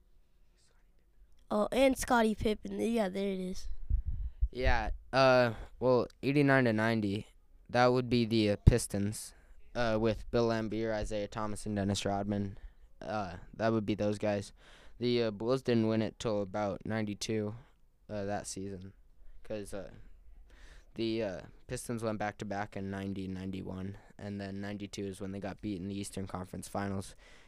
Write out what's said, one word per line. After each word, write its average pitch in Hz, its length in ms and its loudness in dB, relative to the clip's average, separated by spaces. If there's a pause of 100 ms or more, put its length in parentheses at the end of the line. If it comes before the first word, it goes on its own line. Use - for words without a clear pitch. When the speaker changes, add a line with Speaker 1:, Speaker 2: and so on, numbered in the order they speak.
(1500)
Speaker 1:
oh, 208 220 2
and 269 260 6
Scottie 220 380 4
Pippen. 202 460 -2
Yeah, 220 260 2
there 196 220 -2
it 190 100 -4
is. 185 300 -4 (800)
Speaker 2:
Yeah. 123 380 4 (240)
Uh, 127 400 6 (260)
well, 123 280 4 (140)
eighty-nine 139 440 6
to 113 80 6
ninety, 107 540 2 (420)
that 123 180 6
would 127 220 4
be 120 160 6
the, 107 240 4
uh, 101 60 2 (100)
Pistons, 104 680 4 (420)
uh, 117 260 2
with 110 300 0
Bill 117 180 4
Laimbeer, 113 440 -2
Isaiah 107 360 -4
Thomas, 107 360 -4
and 107 120 -2
Dennis 101 280 0
Rodman. 101 520 0 (440)
Uh, 98 360 -6 (160)
that 113 180 0
would 110 140 0
be 104 100 0
those 104 220 0
guys. 104 340 -2 (480)
The, 120 240 2
uh, 110 80 0
Bulls 113 300 0
didn't 117 260 2
win 110 140 2
it - 180 -4
till 104 220 0
about 101 440 -4
ninety-two, 107 680 -4 (540)
uh, 101 160 -6
that 101 220 -4
season, 95 440 -10 (520)
'cause, 107 300 -8
uh, 98 180 -10 (1040)
the, 113 280 -2
uh, 92 180 -4 (240)
Pistons 120 380 -6
went 107 160 -2
back-to-back 104 580 -6
in 98 140 -4
ninety 98 340 -6
and 95 80 -6
ninety-one, 92 640 -8 (220)
and 101 200 -8
then 98 220 -8
ninety-two 101 440 -8
is 95 140 -8
when 95 120 -8
they 98 80 -8
got 95 200 -8
beat 101 220 -6
in 95 60 -6
the 98 120 -6
Eastern 98 280 -8
Conference 92 400 -10
Finals 98 480 -4 (320)